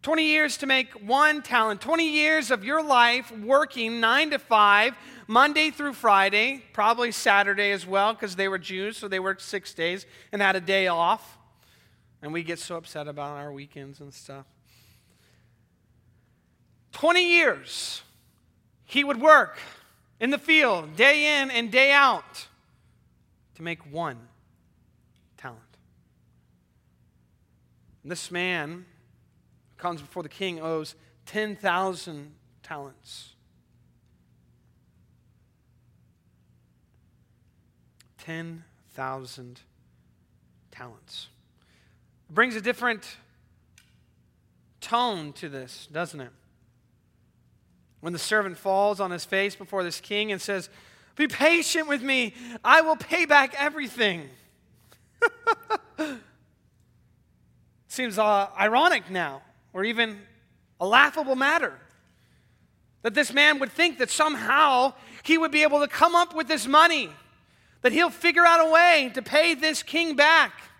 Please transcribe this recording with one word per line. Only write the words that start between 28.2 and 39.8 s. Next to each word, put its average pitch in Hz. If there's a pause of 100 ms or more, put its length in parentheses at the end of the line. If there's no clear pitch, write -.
man 175 (840)
who -
comes 170
before 160
the 147
king 175
owes 160 (300)
ten 214
thousand 175 (300)
talents. - (4000)
Ten 165 (280)
thousand 131 (1120)